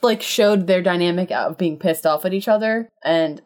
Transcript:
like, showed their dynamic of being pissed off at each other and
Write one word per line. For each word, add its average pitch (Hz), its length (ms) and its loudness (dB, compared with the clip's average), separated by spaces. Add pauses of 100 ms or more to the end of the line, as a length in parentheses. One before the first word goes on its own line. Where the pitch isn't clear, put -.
like, 220 220 0
showed 208 440 2
their 185 140 2
dynamic 175 500 0
of 120 280 -4
being 160 200 -2
pissed 214 280 0
off 151 180 0
at 185 80 -4
each 196 160 -4
other 220 400 0 (160)
and 160 420 -2